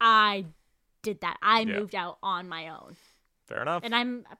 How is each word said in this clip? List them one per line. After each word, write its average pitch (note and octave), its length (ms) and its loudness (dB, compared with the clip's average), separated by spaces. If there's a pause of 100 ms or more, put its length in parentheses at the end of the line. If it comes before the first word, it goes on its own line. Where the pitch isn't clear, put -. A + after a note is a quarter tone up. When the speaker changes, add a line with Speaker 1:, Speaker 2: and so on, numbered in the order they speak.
Speaker 1:
I G#3 440 4 (560)
did G#3+ 200 -6
that. F3 200 -4
I A3 200 4
Speaker 2:
Yeah. G#3+ 180 -2
Speaker 1:
moved G#3 160 -6
out F3 260 -6
on F#3 280 -4
my E3 200 -10
own. - 280 -18 (500)
Speaker 2:
Fair - 140 -6
enough. E3 240 -2
Speaker 1:
And A#3 80 -6
I'm A#3+ 320 -2 (140)